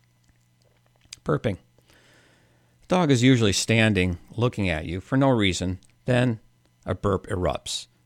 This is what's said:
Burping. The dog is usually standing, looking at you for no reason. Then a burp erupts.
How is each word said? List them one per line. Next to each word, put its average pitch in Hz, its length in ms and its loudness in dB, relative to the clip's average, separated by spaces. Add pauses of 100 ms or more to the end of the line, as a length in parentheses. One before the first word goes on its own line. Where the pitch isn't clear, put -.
(1200)
Burping. 123 360 -4 (1200)
The - 80 -20
dog 180 240 0
is 120 100 2
usually 117 320 4
standing, 101 640 2 (180)
looking 110 340 -2
at 80 180 -4
you 90 140 -8
for - 160 -4
no 139 120 2
reason. 92 480 0 (280)
Then 123 340 0 (440)
a 95 120 -6
burp 95 320 -2
erupts. - 580 -4 (200)